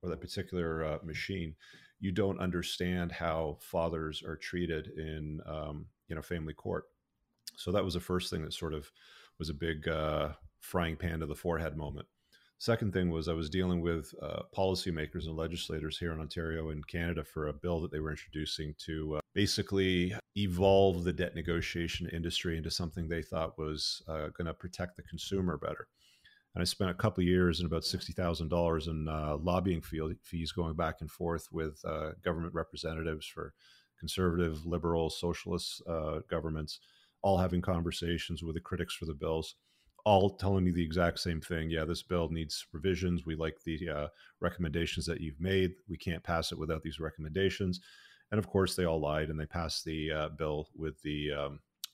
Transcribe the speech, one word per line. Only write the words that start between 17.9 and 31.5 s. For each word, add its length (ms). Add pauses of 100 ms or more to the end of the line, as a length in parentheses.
they 100
were 100
introducing 680
to, 380
uh, 40 (140)
basically 800 (200)
evolve 720
the 80
debt 220
negotiation 760
industry 480
into 140
something 380
they 140
thought 360
was, 500
uh, 200
gonna 260
protect 420
the 60
consumer 560
better. 300 (680)
And 80
I 20
spent 260
a 40
couple 260
of 80
years 320
and 60
about 180
sixty 300
thousand 340
dollars 400
in, 180
uh, 300
lobbying 460
fee-, 400
fees 300
going 220
back 280
and 80
forth 420